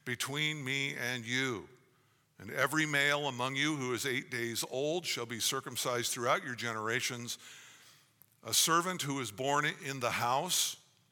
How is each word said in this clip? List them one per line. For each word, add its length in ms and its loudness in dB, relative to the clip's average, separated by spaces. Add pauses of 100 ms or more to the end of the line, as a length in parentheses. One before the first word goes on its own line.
between 580 -2
me 320 -2
and 300 -4
you. 420 0 (720)
And 140 -12
every 340 2
male 420 4
among 280 -2
you 200 2
who 160 -2
is 140 0
eight 240 -2
days 400 -2
old 380 -2
shall 180 -2
be 140 -8
circumcised 720 0
throughout 320 2
your 100 -6
generations. 840 -2 (1040)
A 100 -4
servant 480 4
who 180 -2
is 120 -4
born 340 2
in 340 -2
the 120 0
house 640 2 (340)